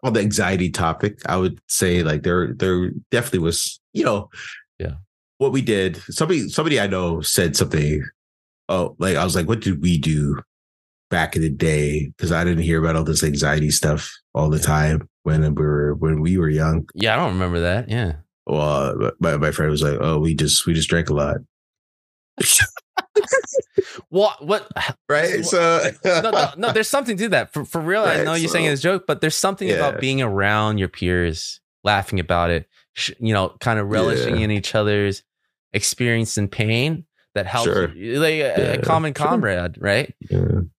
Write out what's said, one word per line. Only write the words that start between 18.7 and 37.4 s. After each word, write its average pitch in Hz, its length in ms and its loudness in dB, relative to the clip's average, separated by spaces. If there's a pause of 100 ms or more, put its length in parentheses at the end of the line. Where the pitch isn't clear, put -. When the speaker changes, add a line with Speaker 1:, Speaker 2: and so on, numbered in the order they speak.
Speaker 1:
my, 80 180 2
my 76 140 2
friend 76 200 0
was 76 120 0
like, 73 180 0
"Oh, 78 180 2
we 80 160 2
just, 76 300 0
we 85 80 2
just 80 160 0
drank 85 200 0
a 78 40 2
lot." 71 240 0 (1000)
<laughs> - 100 0 (1600)
Speaker 2:
What, 180 360 2
what? 190 240 -2 (380)
Speaker 1:
Right? 151 300 2
Speaker 2:
What? 110 80 -2
Speaker 1:
So 170 520 2
<laughs> - 80 -8
Speaker 2:
No, 190 260 2
no, - 260 2
no, 214 160 -2
there's 220 160 2
something 240 280 0
to 220 120 -2
that. 135 240 0
For, 147 100 -4
for - 160 -6
real, 180 220 0
I 170 160 2
Speaker 1:
Right, - 80 0
Speaker 2:
know 160 80 -2
you're 165 160 0
saying 165 160 0
Speaker 1:
so 151 80 2
Speaker 2:
it's 135 80 -4
a - 20 -8
joke, 185 240 0
but 151 140 -2
there's 160 140 0
something 190 360 -2
about 143 240 0
Speaker 1:
Yeah. - 40 -8
Speaker 2:
being 135 220 0
around 107 580 2
your 92 100 0
peers, 87 720 -2 (220)
laughing 98 360 2
about 85 300 2
it, 82 180 -2 (260)
sh-, - 260 -6
you 113 140 0
know, 95 160 2 (100)
kinda 110 260 0
relishing 113 520 0
Speaker 1:
Yeah. 110 80 0
Speaker 2:
in 107 60 0
each 104 240 -2
other's 104 480 0 (500)
experience 117 640 -2
and 101 140 -2
pain 120 540 -2 (300)
that 101 100 -2